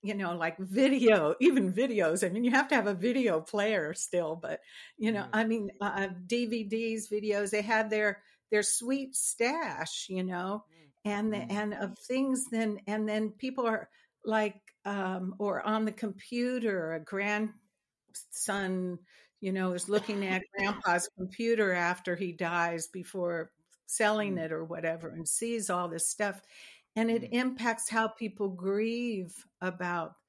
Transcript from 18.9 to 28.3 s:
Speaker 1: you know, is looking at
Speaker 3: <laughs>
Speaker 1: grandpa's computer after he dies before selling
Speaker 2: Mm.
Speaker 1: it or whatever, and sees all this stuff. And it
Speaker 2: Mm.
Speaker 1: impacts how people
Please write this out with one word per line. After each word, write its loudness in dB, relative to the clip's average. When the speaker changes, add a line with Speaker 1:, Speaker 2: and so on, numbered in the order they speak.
Speaker 1:
you -2
know, 2
is -4
looking 0
at 0
Speaker 3:
<laughs> -12
Speaker 1:
grandpa's 2
computer 2
after 0
he -4
dies 0
before -4
selling 2
Speaker 2:
Mm. -2
Speaker 1:
it -4
or -4
whatever, -4
and -8
sees -2
all 0
this -2
stuff. -2
And 2
it 2
Speaker 2:
Mm. -8
Speaker 1:
impacts 0
how 0
people -4